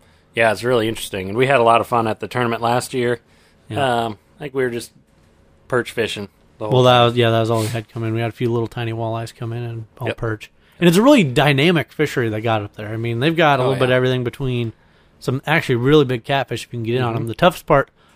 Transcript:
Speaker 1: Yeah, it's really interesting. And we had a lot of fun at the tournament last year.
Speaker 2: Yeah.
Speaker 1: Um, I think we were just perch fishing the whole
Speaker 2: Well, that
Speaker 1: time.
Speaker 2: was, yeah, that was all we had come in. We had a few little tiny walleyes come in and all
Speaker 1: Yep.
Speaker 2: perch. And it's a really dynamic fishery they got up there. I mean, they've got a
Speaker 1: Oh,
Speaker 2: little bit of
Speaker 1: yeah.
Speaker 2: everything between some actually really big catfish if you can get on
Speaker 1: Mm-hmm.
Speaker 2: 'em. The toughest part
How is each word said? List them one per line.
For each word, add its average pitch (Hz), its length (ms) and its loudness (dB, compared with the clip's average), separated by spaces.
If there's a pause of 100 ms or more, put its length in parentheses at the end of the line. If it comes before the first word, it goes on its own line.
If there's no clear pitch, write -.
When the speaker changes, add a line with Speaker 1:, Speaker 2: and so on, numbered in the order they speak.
(340)
Speaker 1:
Yeah, 113 200 4
it's 98 100 -6
really 120 240 2
interesting. 104 420 -6
And 101 80 -6
we 127 100 2
had 135 120 4
a 117 40 4
lot 113 180 6
of 104 60 -6
fun 117 200 0
at 107 140 -4
the 107 80 -6
tournament 117 320 -2
last 120 320 -2
year. 123 260 -2 (480)
Speaker 2:
Yeah. 120 380 -2
Speaker 1:
Um, 107 120 -8 (200)
I - 60 -14
think 143 100 -10
we 135 100 -2
were 127 60 -2
just 117 240 -10 (720)
perch 120 240 -2
fishing 104 380 -4 (300)
the 113 60 -8
whole 107 100 -2
Speaker 2:
Well, 127 80 6
that 123 160 6
Speaker 1:
time. 120 80 6
Speaker 2:
was, 120 100 -2
yeah, 117 140 4
that 113 100 2
was 113 100 0
all 113 80 0
we 110 80 -2
had 113 220 -6
come 113 160 -8
in. 113 80 -4
We 113 80 -2
had 117 80 -4
a 110 40 -8
few 123 160 -4
little 117 180 -2
tiny 117 260 -8
walleyes 113 420 -8
come 117 160 -10
in 120 120 -8
and 117 220 -10 (120)
all 120 100 -8
Speaker 1:
Yep. 117 100 -6
Speaker 2:
perch. 110 320 -6 (300)
And 170 100 2
it's 170 80 4
a 208 40 6
really 262 220 6
dynamic 143 680 2
fishery 135 360 -2
they 107 120 -4
got 110 200 0
up 101 140 -12
there. 107 140 -10
I 113 80 -8
mean, 117 220 -4
they've 160 160 0
got 151 240 2
a 127 40 0
Speaker 1:
Oh, 127 40 0
Speaker 2:
little 135 120 0
bit 131 60 0
of 123 60 2
Speaker 1:
yeah. 127 40 4
Speaker 2:
everything 127 280 0
between 120 500 -4 (460)
some 135 260 -4
actually 147 300 0
really 139 280 4
big 127 220 -4
catfish 131 400 -4
if - 80 -18
you 120 60 -10
can 117 40 -8
get 120 180 -2
on 117 120 -2
Speaker 1:
Mm-hmm. 113 100 -4
Speaker 2:
'em. 117 40 -6
The 113 80 -8
toughest - 300 2
part 139 240 2 (260)